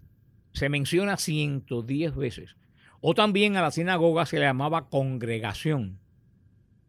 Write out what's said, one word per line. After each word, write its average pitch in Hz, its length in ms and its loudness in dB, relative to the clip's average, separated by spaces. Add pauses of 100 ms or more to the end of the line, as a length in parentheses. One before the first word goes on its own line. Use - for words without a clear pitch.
(540)
se 143 160 -2
menciona 170 480 0
ciento 147 640 -4
diez 139 340 -4
veces. 135 400 -8 (460)
O 156 120 2
también 208 440 4
a 185 40 2
la 151 100 2
sinagoga 165 540 2
se 156 140 -2
le 147 60 4
llamaba 143 440 0
congregación. 117 1080 -2 (880)